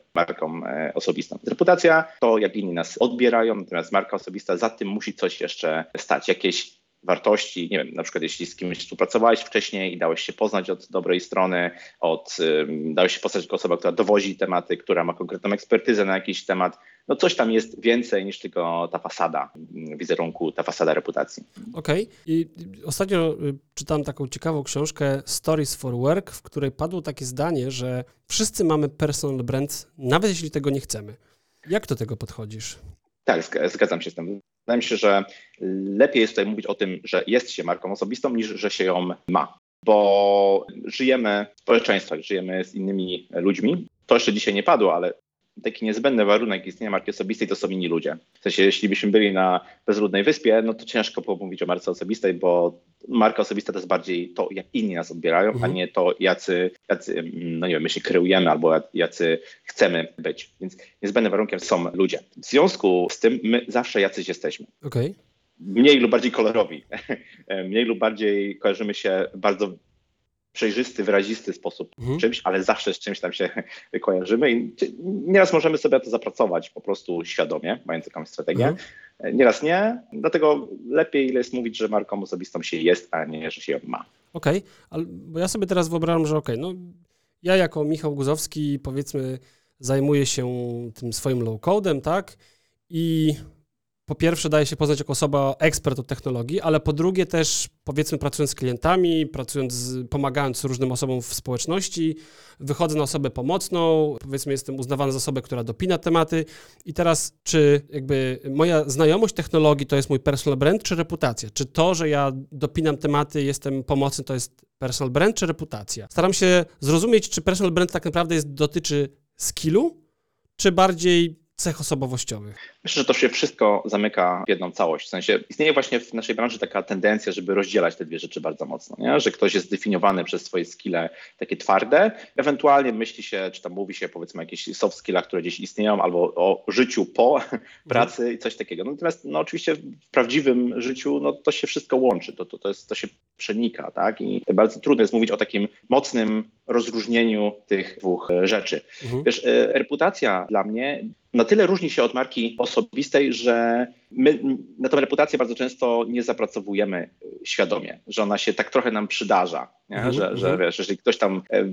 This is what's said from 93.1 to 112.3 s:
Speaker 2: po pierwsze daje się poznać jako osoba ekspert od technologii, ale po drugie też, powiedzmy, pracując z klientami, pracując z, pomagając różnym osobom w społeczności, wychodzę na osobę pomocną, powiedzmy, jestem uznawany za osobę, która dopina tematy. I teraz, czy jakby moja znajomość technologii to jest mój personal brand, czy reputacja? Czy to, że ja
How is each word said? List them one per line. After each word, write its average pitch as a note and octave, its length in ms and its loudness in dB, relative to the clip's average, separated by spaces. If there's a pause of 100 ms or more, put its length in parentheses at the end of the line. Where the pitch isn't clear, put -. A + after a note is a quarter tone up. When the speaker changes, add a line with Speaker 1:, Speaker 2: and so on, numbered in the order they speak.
Speaker 2:
po D3+ 80 -4
pierwsze E3 340 2
daje D3+ 180 4
się D3+ 100 -6
poznać D3 220 2
jako C#3+ 140 -4
osoba C#3 460 2
ekspert C#3+ 400 2
od C3 80 -6
technologii, C3 540 -4
ale D#3 200 2
po D#3 120 -2
drugie F3+ 340 2
też, - 420 0 (160)
powiedzmy, D3 340 -2
pracując C#3+ 320 -2
z - 40 -6
klientami, D#3+ 720 2
pracując C3 460 -6
z, B2 360 -6
pomagając C#3 560 -2
różnym C3 280 -2
osobom B2+ 300 -2
w - 120 -10
społeczności, D#3+ 840 -2 (440)
wychodzę D3+ 360 -2
na D3+ 60 2
osobę C#3 280 -2
pomocną, D#3+ 880 2
powiedzmy, C#3 320 -6
jestem C3+ 240 -6
uznawany C3+ 360 -2
za C3+ 60 -2
osobę, C3 240 -4
która A#2+ 220 -6
dopina E3+ 340 -2
tematy. E3 460 2 (400)
I D#3+ 100 -10
teraz, E3+ 480 0
czy D3 480 6
jakby C3 480 -2 (120)
moja D#3 380 4
znajomość D#3+ 460 4
technologii D3+ 520 4
to C#3+ 100 2
jest C#3 140 0
mój C3+ 100 2
personal C#3 360 0
brand, D#3 260 4
czy - 140 -4
reputacja? D3+ 580 -2
Czy C#3 120 -4
to, E3+ 280 2
że D#3+ 140 0
ja C#3+ 240 2 (200)